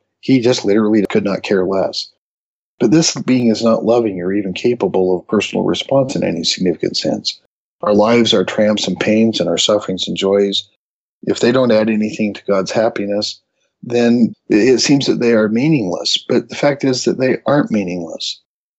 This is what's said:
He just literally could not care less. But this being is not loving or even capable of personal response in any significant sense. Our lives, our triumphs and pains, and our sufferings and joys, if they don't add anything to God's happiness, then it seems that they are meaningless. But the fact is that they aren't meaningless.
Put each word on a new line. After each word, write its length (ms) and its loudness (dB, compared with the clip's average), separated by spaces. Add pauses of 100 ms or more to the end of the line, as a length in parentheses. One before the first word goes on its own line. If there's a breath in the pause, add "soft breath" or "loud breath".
(200)
He 200 2
just 240 0
literally 420 2
could 180 -2
not 200 -4
care 200 0
less. 460 -4 (720)
But 100 2
this 320 2
being 260 2
is 140 0
not 220 2
loving 360 0
or 120 -4
even 200 -2
capable 640 0
of 100 -12
personal 380 -2
response 500 0
in 100 -2
any 200 -4
significant 520 -2
sense. 440 -6 (420)
Our 120 2
lives, 400 4
our 100 2
triumphs 420 0
and 120 -4
pains, 420 2
and 80 -2
our 100 0
sufferings 480 -2
and 100 -6
joys, 520 0 (540)
if 180 -4
they 100 4
don't 220 2
add 180 2
anything 440 -2
to 100 -18
God's 260 -2
happiness, 720 -2 (420)
then 500 2 (160)
it 300 4
seems 280 0
that 120 0
they 140 2
are 160 2
meaningless. 720 0 (100)
But 200 0
the 60 -16
fact 300 -2
is 200 -2
that 140 0
they 280 0
aren't 260 0
meaningless. 680 -6 (380)